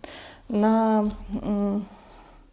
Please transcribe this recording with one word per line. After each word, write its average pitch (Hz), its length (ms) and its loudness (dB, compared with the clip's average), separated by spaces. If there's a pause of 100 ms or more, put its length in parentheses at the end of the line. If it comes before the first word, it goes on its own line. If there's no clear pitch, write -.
(500)
на, 220 500 4 (460)
м, 202 400 -2 (680)